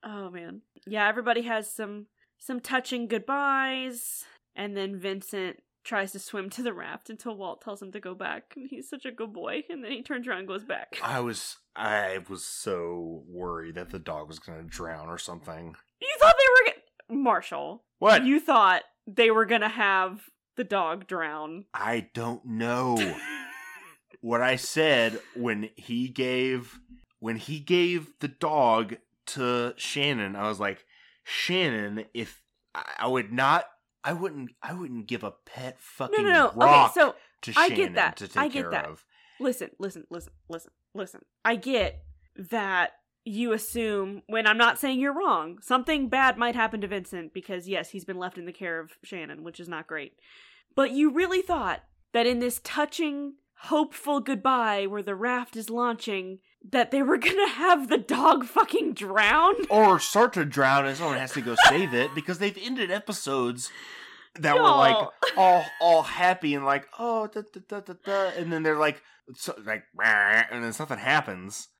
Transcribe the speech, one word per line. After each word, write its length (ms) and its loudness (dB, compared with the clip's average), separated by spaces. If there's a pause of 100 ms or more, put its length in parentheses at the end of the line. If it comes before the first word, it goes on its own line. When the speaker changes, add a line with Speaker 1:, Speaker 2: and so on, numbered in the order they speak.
Speaker 1:
Oh, 260 -12
man. 300 -16 (260)
Yeah, 220 0
everybody 340 0
has 320 -4
some, 320 -10 (320)
some 220 -8
touching 480 -4
goodbyes, 1160 -4 (300)
and 220 -8
then 220 -6
Vincent 600 -8 (260)
tries 280 -4
to 60 -12
swim 320 -8
to 120 -12
the 120 -4
raft 360 -14
until 260 -12
Walt 260 -12
tells 200 -12
him 100 -18
to 80 -12
go 140 -12
back, 420 -10
and 120 -16
he's 200 -16
such 180 -14
a 40 -10
good 220 -12
boy, 380 -8
and 140 -14
then 80 -10
he 100 -12
turns 240 -10
around 140 -8
and 80 -14
goes 160 -10
back. 380 -10
Speaker 2:
I 180 -4
was, 360 -8 (200)
I 420 -2 (100)
was 160 -12
so 840 -8
worried 480 -10
that 140 -12
the 80 -12
dog 300 -10
was 100 -18
gonna 260 -18
drown 440 -12
or 100 -12
something. 560 -14 (260)
Speaker 1:
You 80 -8 (120)
thought 180 10
they 320 6
were 20 -10
gonna, 500 -10
Marshall. 640 -4 (140)
Speaker 2:
What? 260 6
Speaker 1:
You 160 4
thought 420 4 (240)
they 240 4
were 160 4
gonna 220 0
have 540 0 (340)
the 80 -4
dog 420 -4
drown. 580 -8 (100)
Speaker 2:
I 400 -4
don't 300 -8
know. 520 -2
Speaker 1:
<laughs> 300 -4 (960)
Speaker 2:
What 200 -2
I 160 2
said 640 2 (140)
when 420 -4
he 320 -6
gave, 680 -4 (400)
when 180 -6
he 240 -10
gave 480 0 (120)
the 80 -6
dog 680 2 (300)
to 500 -2
Shannon, 580 -4
I 140 -4
was 100 -4
like, 280 -4 (380)
"Shannon, 880 -2
if 260 -10 (340)
I, 100 -8 (160)
I 80 -2
would 240 -2
not, 340 4 (360)
I 120 -4
wouldn't, 380 -8 (100)
I 100 -10
wouldn't 360 -10
give 160 -6
a 100 -8 (100)
pet 340 -14
fucking 460 -4
Speaker 1:
No, 60 2
no, 20 6 (140)
no. 80 0
Speaker 2:
rock 420 8
Speaker 1:
Okay, 40 4
so 140 4 (280)
Speaker 2:
to 120 -10
Speaker 1:
I 140 6
Speaker 2:
Shannon 80 0
Speaker 1:
get 200 0
that. 200 2
Speaker 2:
to 120 -10
take 100 -6
Speaker 1:
I 100 0
get 140 -6
Speaker 2:
care 80 -6
Speaker 1:
that. 160 -4
Speaker 2:
of." 180 -16 (360)
Speaker 1:
Listen, 380 -4
listen, 320 -10
listen, 220 -14 (160)
listen, 220 -14 (240)
listen. 260 -12 (240)
I 120 2
get 460 -2 (340)
that 560 -2 (340)
you 260 -2
assume, 760 -4
when 200 0
I'm 120 6
not 200 6
saying 220 0
you're 180 0
wrong, 420 0
something 480 0
bad 300 2
might 160 0
happen 260 -2
to 60 -6
Vincent 480 -8
because, 340 -10
yes, 220 -4
he's 160 -12
been 120 -8
left 200 -8
in 80 -12
the 60 -14
care 280 -8
of 120 -16 (100)
Shannon, 420 -14
which 160 -16
is 80 -14
not 180 -10
great. 260 -10 (600)
But 180 2
you 200 4
really 300 2
thought 400 -2 (300)
that 140 4
in 120 2
this 240 -2
touching, 720 -4 (220)
hopeful 640 0
goodbye 640 0
where 160 -4
the 120 -4
raft 420 -4
is 140 -10
launching, 680 -4 (320)
that 200 2
they 120 2
were 140 4
gonna 320 2
have 400 2
the 100 4
dog 460 4
fucking 480 2
drown? 600 4 (160)
Speaker 2:
Or 280 8
start 360 4
to 100 0
drown 420 4
and 100 -2
someone 220 -2
has 140 -6
to 80 -4
go 160 -2 (120)
save 260 2
it, 200 2
because 240 -4
they've 240 -2
ended 280 -4
episodes 800 -4 (680)
that 160 2
were, 80 6
like, 340 8
Speaker 1:
Y'all. 160 -2 (240)
Speaker 2:
all, 280 8 (160)
all 220 8
happy 520 2
and 120 -2
like, 200 2 (120)
"Oh, 300 0
da, 120 -8 (120)
da, 160 -18
da, 120 -10
da, 140 -16 (100)
da," 340 0
and 140 -4
then 120 -2
they're 120 4
like, 240 2 (340)
so, 200 -8 (100)
like, 200 -6 (100)
"Rah," 560 4
and 120 -6
then 120 -4
something 240 -6
happens. 720 -2 (120)